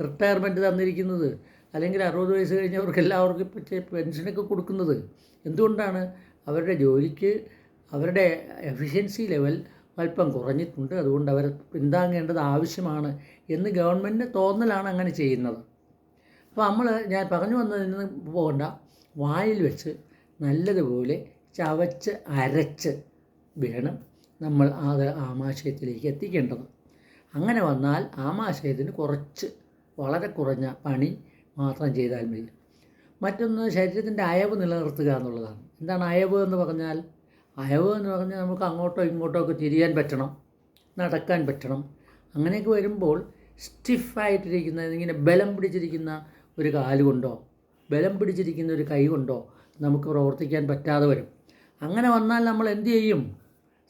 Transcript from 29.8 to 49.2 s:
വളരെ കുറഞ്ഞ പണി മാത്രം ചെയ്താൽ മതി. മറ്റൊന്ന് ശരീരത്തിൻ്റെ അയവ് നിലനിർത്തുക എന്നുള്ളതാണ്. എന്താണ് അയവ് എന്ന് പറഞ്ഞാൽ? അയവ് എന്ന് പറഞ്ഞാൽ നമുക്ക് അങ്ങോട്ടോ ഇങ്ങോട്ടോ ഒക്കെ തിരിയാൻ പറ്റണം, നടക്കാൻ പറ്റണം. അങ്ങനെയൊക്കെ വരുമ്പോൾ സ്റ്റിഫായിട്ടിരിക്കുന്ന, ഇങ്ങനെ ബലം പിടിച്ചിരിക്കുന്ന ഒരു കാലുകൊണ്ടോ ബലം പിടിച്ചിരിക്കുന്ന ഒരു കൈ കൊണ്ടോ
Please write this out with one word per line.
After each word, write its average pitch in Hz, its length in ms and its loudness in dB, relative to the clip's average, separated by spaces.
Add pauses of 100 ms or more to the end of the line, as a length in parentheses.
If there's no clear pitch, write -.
വളരെ 151 300 -2
കുറഞ്ഞ 135 400 -2 (160)
പണി 139 260 0 (480)
മാത്രം 139 380 -2
ചെയ്താൽ 123 300 -2
മതി. 113 260 -8 (720)
മറ്റൊന്ന് 220 480 -2
ശരീരത്തിൻ്റെ 196 540 0
അയവ് 185 360 2
നിലനിർത്തുക 160 560 0
എന്നുള്ളതാണ്. 117 460 -6 (160)
എന്താണ് 180 260 -2
അയവ് 185 400 2
എന്ന് 185 140 0
പറഞ്ഞാൽ? 160 400 -2 (600)
അയവ് 143 380 2
എന്ന് 202 140 -2
പറഞ്ഞാൽ 190 300 -4
നമുക്ക് 185 260 -2
അങ്ങോട്ടോ 175 380 -2
ഇങ്ങോട്ടോ 165 360 -2
ഒക്കെ 165 220 0
തിരിയാൻ 160 340 4
പറ്റണം, 139 340 0 (680)
നടക്കാൻ 175 480 0
പറ്റണം. 135 360 -4 (540)
അങ്ങനെയൊക്കെ 196 360 0
വരുമ്പോൾ 196 460 2 (420)
സ്റ്റിഫായിട്ടിരിക്കുന്ന, 196 1200 -2 (160)
ഇങ്ങനെ 170 180 -4 (120)
ബലം 190 260 6
പിടിച്ചിരിക്കുന്ന 165 580 -4 (460)
ഒരു 151 120 0
കാലുകൊണ്ടോ 135 640 4 (560)
ബലം 156 280 2
പിടിച്ചിരിക്കുന്ന 170 560 -2
ഒരു 147 100 0
കൈ 143 240 2
കൊണ്ടോ 135 300 0 (420)